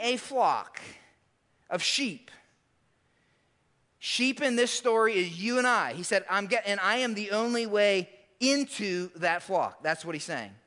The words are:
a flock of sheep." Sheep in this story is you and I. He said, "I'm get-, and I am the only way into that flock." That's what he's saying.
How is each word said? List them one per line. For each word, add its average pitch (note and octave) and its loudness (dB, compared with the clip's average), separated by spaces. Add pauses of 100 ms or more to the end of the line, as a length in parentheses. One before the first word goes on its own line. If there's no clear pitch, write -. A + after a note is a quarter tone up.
a A#3+ 0
flock E3+ 0 (920)
of E3+ -2
sheep." - -4 (1700)
Sheep - -2
in B3+ 2
this A#3+ 4
story A3+ 2
is F3+ -2
you A#3 0
and B3+ 2
I. F3+ 2
He F3 -8
said, F#3+ 0
"I'm G3 0
get-, G#3 0
and G3+ 0
I G3+ 2
am B3 0
the G3+ -6
only A#3 0
way G#3 2 (300)
into A3 0
that E3+ 0
flock." D#3+ -2
That's D#3+ -2
what E3 -8
he's D3 -8
saying. A2+ -8 (120)